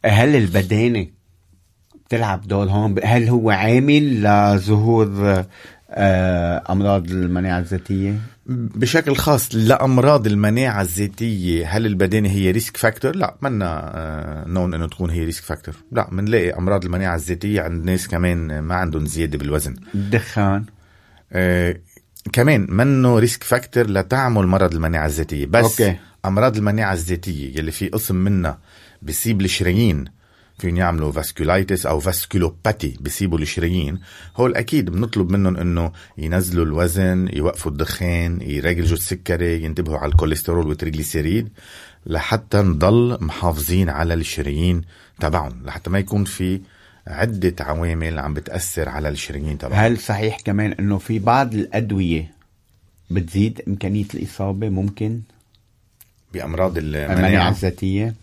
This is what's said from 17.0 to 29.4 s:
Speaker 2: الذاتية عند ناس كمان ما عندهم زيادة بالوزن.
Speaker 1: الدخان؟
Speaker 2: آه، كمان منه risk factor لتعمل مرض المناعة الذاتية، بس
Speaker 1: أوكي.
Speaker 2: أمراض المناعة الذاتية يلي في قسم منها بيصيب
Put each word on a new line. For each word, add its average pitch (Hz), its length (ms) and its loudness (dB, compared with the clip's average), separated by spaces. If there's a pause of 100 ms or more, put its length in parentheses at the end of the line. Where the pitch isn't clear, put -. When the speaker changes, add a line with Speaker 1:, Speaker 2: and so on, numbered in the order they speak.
Speaker 2:
الذاتية 87 480 -2
عند 82 220 -4
ناس 90 240 0
كمان 85 500 -2
ما 80 160 -4
عندهم 80 320 -2
زيادة 73 320 -4
بالوزن. 71 360 -2 (200)
Speaker 1:
الدخان؟ 101 680 0 (680)
Speaker 2:
آه، 90 440 2 (560)
كمان 123 360 4
منه 123 500 4
risk 117 260 2
factor 120 460 0
لتعمل 104 560 2
مرض 92 280 4
المناعة 80 320 0
الذاتية، 73 400 -2
بس 104 340 4
Speaker 1:
أوكي. 98 160 4 (280)
Speaker 2:
أمراض 107 320 2
المناعة 104 360 0
الذاتية 82 680 -4
يلي 78 120 -4
في 90 180 -6
قسم 98 280 -2
منها 92 420 0 (440)
بيصيب 98 380 -2